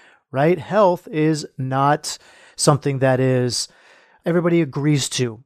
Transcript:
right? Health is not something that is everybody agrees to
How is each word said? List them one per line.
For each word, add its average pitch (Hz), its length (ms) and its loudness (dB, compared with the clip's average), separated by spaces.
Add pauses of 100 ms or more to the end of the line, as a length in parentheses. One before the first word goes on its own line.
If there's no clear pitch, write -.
(300)
right? 156 280 0
Health 180 520 0
is 156 360 -2 (120)
not 139 600 -2 (380)
something 143 420 2
that 131 220 2
is 127 480 0 (560)
everybody 170 360 2
agrees 147 480 0
to 120 380 -6